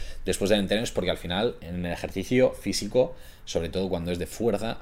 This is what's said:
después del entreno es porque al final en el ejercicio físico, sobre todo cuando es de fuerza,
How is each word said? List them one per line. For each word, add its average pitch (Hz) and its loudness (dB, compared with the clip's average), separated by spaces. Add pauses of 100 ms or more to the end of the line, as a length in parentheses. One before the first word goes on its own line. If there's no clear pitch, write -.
(240)
después 95 2
del 104 6
entreno 101 2
es 120 -2
porque 90 0
al 82 0
final 95 -2
en 87 -4
el 87 -2
ejercicio 98 2
físico, 104 0 (300)
sobre 82 -2
todo 92 -2
cuando 87 -2
es 85 -2
de 82 -4
fuerza, 110 0